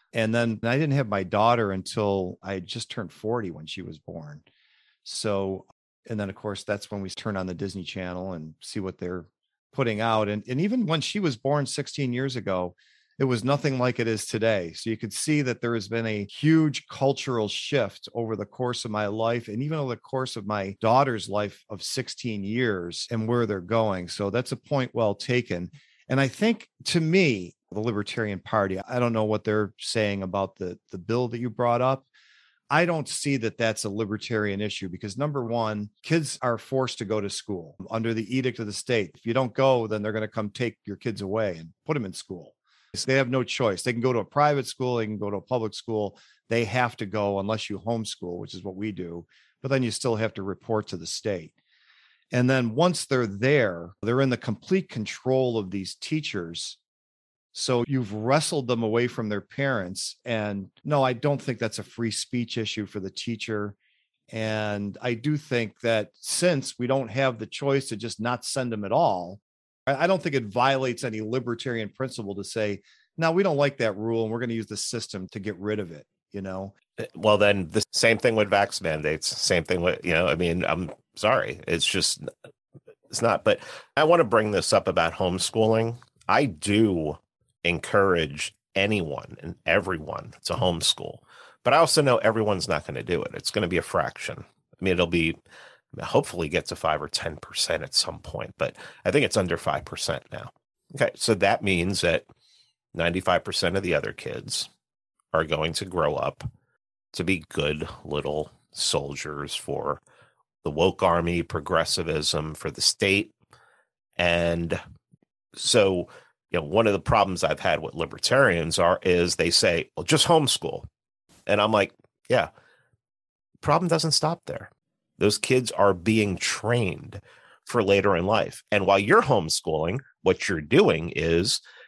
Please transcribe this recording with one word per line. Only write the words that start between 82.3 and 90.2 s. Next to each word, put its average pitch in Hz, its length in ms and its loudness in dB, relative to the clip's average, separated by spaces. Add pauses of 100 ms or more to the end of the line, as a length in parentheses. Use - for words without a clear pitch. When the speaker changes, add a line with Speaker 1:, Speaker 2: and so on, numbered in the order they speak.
Speaker 2:
it's - 120 -4
not. 113 220 2
But 104 160 4 (360)
I 147 80 6
wanna 165 200 6
bring 110 260 4
this 95 220 2
up 101 160 4
about 82 260 2
homeschooling. 110 840 2 (320)
I 135 180 4
do 90 720 2 (440)
encourage 85 920 2 (200)
anyone 95 640 -2
and 85 140 -10 (100)
everyone 82 720 -2 (100)